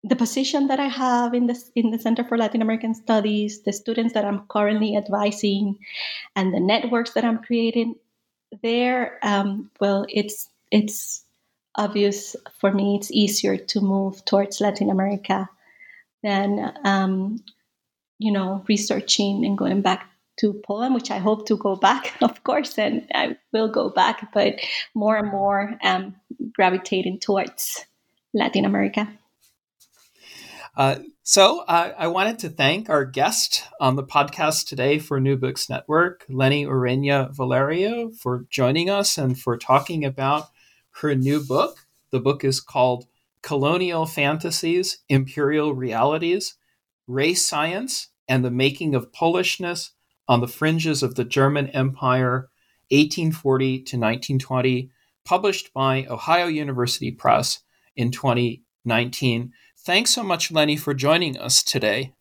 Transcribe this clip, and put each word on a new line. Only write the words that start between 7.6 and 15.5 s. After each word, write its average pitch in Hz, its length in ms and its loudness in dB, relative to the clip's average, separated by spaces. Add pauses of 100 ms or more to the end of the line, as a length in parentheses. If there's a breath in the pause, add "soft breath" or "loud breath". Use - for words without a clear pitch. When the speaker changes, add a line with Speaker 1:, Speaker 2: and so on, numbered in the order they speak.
Speaker 1:
there, 247 600 0
um, 202 560 0
well, 202 300 0
it's, - 400 -4 (220)
it's - 520 0 (540)
obvious 202 580 0 (240)
for 196 120 4
me, 202 260 2
it's 202 140 -6
easier 202 440 2
to - 240 -4
move 196 460 0
towards 202 340 0
Latin 202 300 0
America 196 600 -2 (720 loud breath)